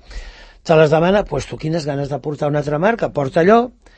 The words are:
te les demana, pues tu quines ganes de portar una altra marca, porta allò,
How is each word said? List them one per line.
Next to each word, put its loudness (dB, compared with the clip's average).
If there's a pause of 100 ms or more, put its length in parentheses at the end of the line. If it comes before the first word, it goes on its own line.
(640)
te 4
les 6
demana, 2
pues -6
tu -10
quines -4
ganes -6
de -6
portar -4
una 0
altra -4
marca, 0
porta -2
allò, 4 (260)